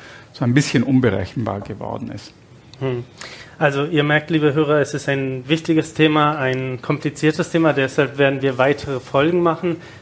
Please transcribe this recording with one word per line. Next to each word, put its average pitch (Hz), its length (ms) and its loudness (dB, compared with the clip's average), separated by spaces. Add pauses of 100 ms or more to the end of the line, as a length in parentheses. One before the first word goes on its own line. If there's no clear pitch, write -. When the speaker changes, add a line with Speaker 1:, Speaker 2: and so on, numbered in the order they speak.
(320)
Speaker 1:
so - 120 -6
ein 120 100 2
bisschen 139 280 2
unberechenbar 107 800 0
geworden 110 500 -10
ist. - 220 -16 (480)
Speaker 2:
Hm. 127 240 -4 (540)
Also 139 260 2
ihr 151 200 0
merkt, 151 260 0
liebe 151 240 2
Hörer, 151 260 4
es 135 140 -2
ist 143 140 -6
ein 131 400 -4
wichtiges 160 460 0
Thema, 151 440 2
ein 131 420 -2
kompliziertes 151 680 -2
Thema, 165 220 2
deshalb 135 460 0
werden 139 220 2
wir 135 160 0
weitere 135 440 0
Folgen 165 420 2
machen. 170 340 0 (260)